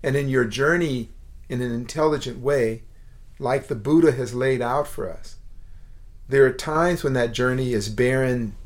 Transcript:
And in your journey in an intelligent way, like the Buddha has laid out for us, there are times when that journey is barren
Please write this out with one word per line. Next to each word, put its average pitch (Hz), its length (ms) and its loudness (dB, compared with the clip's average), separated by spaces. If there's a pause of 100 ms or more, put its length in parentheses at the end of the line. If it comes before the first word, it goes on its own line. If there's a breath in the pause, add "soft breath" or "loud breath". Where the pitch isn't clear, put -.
And 131 140 0
in 139 120 0
your 131 180 4
journey 139 640 0 (400)
in 123 100 -2
an 123 100 -2
intelligent 123 680 0
way, 123 460 0 (540 soft breath)
like 135 280 -2
the 143 80 -4
Buddha 147 380 6
has 123 200 -4
laid 127 300 0
out 131 260 0
for 92 220 -6
us, - 260 -12 (920 soft breath)
there 135 180 8
are 127 60 4
times 165 520 0
when 139 80 0
that 120 220 0
journey 127 400 0
is 107 160 -2
barren 123 760 0